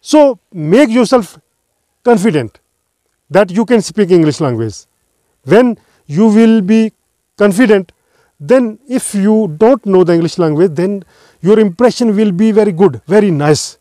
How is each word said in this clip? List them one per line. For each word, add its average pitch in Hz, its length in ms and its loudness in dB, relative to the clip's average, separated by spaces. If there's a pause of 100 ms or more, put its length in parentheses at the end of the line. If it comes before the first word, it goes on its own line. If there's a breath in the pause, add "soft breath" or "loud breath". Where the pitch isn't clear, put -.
So 285 380 2 (140)
make 185 360 0
yourself 233 500 -2 (640)
confident 175 560 -2 (680)
that 185 220 0
you 202 160 -2
can 233 160 0
speak 196 280 -4
English 165 300 2
language. 113 460 -6 (580)
When 220 320 2 (300)
you 170 220 0
will 220 340 2
be 220 300 0 (440)
confident, 202 560 0 (480)
then 220 380 -2 (100)
if 254 260 -8
you 208 440 0
don't 226 260 2
know 185 200 2
the 175 100 0
English 165 240 -4
language, 160 360 0
then 190 300 -6 (360 soft breath)
your 202 180 2
impression 220 560 -2
will 208 180 0
be 214 200 0
very 208 200 0
good, 160 340 0
very 202 240 0
nice. 147 500 -2